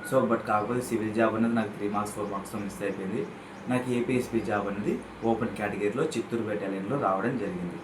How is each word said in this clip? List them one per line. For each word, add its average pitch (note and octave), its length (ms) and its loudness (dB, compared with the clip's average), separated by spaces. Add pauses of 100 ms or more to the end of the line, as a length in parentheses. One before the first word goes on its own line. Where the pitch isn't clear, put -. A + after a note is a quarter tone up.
(120)
So C3 100 6
but A2+ 140 4
కాకపోతే A2 440 2
సివిల్ G#2+ 340 0
జాబ్ A2 220 6
అనేది A#2 180 4
నాకు G#2+ 140 2
త్రీ G2+ 200 -2
మార్క్స్, G#2 260 -2
ఫోర్ G2+ 160 -4
మార్క్స్తో G2 280 -6
మిస్ G2+ 240 -6
అయిపోయింది. G2 440 -2 (420)
నాకు B2+ 220 0
ఏపీఎస్పీ A#2+ 500 2
జాబ్ G2+ 280 0
అనేది G#2+ 300 -2 (260)
ఓపెన్ A2+ 240 2
కేటగిరీలో G2+ 560 0
చిత్తూరు A2+ 380 -2
బెటాలియన్లో G2+ 580 -2
రావడం G#2+ 380 2
జరిగింది. F2+ 340 -4 (120)